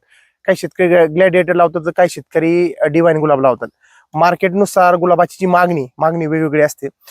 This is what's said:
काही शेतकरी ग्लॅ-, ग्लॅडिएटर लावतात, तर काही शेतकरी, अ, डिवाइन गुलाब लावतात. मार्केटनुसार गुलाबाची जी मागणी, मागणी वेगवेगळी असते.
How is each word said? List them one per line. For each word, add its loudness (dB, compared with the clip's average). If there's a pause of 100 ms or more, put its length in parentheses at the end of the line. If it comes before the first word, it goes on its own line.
(440)
काही 0
शेतकरी -2
ग्लॅ-, 4
ग्लॅडिएटर 0
लावतात, 0
तर -6
काही 2
शेतकरी, -2
अ, -4
डिवाइन 2
गुलाब 0
लावतात. 0 (460)
मार्केटनुसार 0
गुलाबाची 0
जी -2
मागणी, 0 (120)
मागणी -2
वेगवेगळी -2
असते. -4 (220)